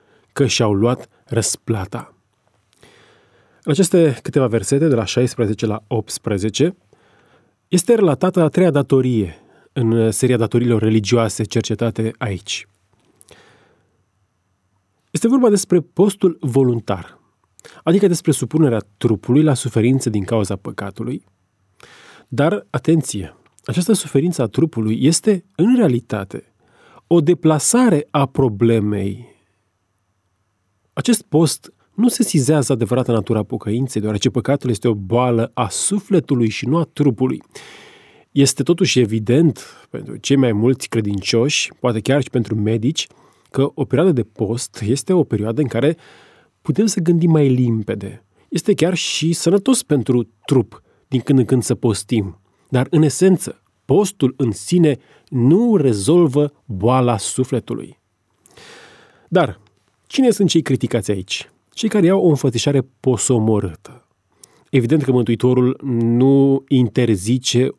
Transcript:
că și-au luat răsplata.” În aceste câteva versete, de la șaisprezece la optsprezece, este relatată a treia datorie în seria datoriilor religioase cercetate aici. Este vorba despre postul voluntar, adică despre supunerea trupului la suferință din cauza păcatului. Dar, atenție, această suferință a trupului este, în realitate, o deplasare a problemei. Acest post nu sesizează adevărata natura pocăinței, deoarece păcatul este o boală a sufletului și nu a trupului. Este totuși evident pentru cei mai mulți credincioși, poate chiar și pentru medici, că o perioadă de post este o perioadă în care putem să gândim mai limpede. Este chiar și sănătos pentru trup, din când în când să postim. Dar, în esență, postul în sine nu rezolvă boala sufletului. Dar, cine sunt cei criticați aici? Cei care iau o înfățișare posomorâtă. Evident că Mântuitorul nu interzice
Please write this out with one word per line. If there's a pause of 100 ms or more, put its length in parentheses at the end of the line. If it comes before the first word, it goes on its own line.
(320)
că
și-au
luat (160)
răsplata.” (1600)
În
aceste
câteva
versete,
de
la
șaisprezece
la
optsprezece, (920)
este
relatată
a
treia
datorie (380)
în
seria
datoriilor
religioase
cercetate
aici. (2500)
Este
vorba
despre
postul
voluntar, (640)
adică
despre
supunerea (140)
trupului
la
suferință
din
cauza
păcatului. (1040)
Dar,
atenție, (280)
această
suferință
a
trupului
este, (100)
în
realitate, (540)
o
deplasare
a
problemei. (1700)
Acest
post (220)
nu
sesizează
adevărata
natura
pocăinței,
deoarece
păcatul
este
o
boală
a
sufletului
și
nu
a
trupului. (880)
Este
totuși
evident
pentru
cei
mai
mulți
credincioși,
poate
chiar
și
pentru
medici, (440)
că
o
perioadă
de
post
este
o
perioadă
în
care (640)
putem
să
gândim
mai
limpede. (240)
Este
chiar
și
sănătos
pentru (180)
trup, (260)
din
când
în
când
să
postim. (280)
Dar,
în
esență, (220)
postul
în
sine (300)
nu
rezolvă (120)
boala
sufletului. (1300)
Dar, (460)
cine
sunt
cei
criticați
aici? (260)
Cei
care
iau
o
înfățișare (140)
posomorâtă. (640)
Evident
că
Mântuitorul (120)
nu
interzice (100)